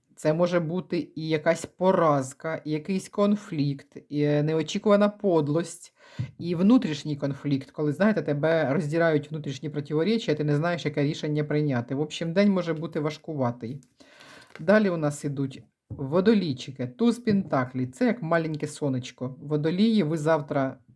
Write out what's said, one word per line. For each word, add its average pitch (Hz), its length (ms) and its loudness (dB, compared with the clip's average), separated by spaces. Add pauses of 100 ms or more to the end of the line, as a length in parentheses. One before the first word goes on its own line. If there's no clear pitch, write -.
(160)
це 156 180 0
може 175 260 2
бути 165 560 -4
і 160 140 -8
якась 156 360 0
поразка, 160 1000 0
і 151 60 -6
якийсь 185 380 -4
конфлікт, 165 880 -2 (120)
і, 147 120 -2
е, 147 220 2
неочікувана 196 680 2
подлость, 170 840 0 (440)
і 170 160 -4
внутрішній 165 600 2
конфлікт, 139 560 -2
коли, 151 220 -2
знаєте, 202 280 2
тебе 151 520 2
роздирають 156 580 2
внутрішні 151 380 -8
противоречия, 156 680 0
ти 151 80 -4
не 147 120 2
знаєш, 165 300 -2
яке 147 180 -2
рішення 151 400 -2
прийняти. 147 520 -2
В 143 60 -2
общем, 165 320 -6
день 202 180 4
може 170 220 0
бути 160 260 -6
важкуватий. 139 840 -4 (800)
Далі 196 300 4
у 175 80 -2
нас 147 280 -4
ідуть 139 380 -6 (260)
водолійчики, 151 960 0
туз 233 320 0
пентаклей. 131 680 -2
Це 247 180 -2
як 220 160 0
маленьке 160 460 0
сонечко. 131 720 -6
Водолії, 170 640 2
ви 156 140 -2
завтра 147 600 0 (180)